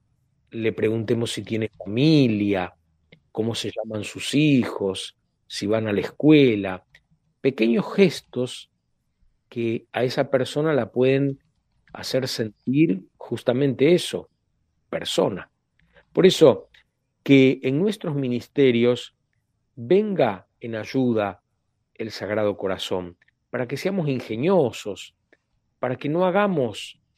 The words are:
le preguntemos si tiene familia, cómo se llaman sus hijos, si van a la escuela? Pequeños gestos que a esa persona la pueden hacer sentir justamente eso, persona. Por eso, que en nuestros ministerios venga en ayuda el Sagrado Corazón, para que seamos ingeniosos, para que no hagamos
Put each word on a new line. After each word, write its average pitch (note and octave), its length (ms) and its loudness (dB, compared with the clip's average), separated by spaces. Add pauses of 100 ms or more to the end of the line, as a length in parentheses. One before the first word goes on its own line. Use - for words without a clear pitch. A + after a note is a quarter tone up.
(520)
le A2+ 200 -2
preguntemos A2 600 -2
si G#2+ 120 -10
tiene A2 260 -4
familia, G#2 1040 2 (580)
cómo A2+ 240 -4
se G#2+ 160 -8
llaman A2 340 -10
sus - 280 -10
hijos, B2 840 0 (300)
si - 200 -8
van A2 200 -2
a G#2 60 -2
la G2 80 0
escuela? A2+ 840 4 (560)
Pequeños G#3+ 520 0
gestos - 760 -2 (760)
que A#2 420 -4
a A#2 120 -2
esa C3 280 -2
persona D3 420 0
la A2+ 180 -2
pueden C3+ 480 2 (540)
hacer - 340 -4
sentir D3 760 -2 (140)
justamente C3 760 0
eso, - 360 -4 (600)
persona. - 640 -4 (600)
Por E3 140 4
eso, D#3+ 440 6 (540)
que C3+ 400 6
en C3+ 160 0
nuestros F#3+ 360 -4
ministerios B2 1000 0 (600)
venga C#3 720 0 (120)
en A2+ 160 -10
ayuda G#2+ 680 -2 (520)
el A2 180 -10
Sagrado G#2 460 -2
Corazón, F#2 600 -6 (320)
para B2 180 -6
que C#3 100 -8
seamos F#3 320 -4
ingeniosos, B2 1080 -2 (640)
para B2+ 160 -4
que C#3+ 140 -8
no F3 160 0
hagamos F3 720 -2 (180)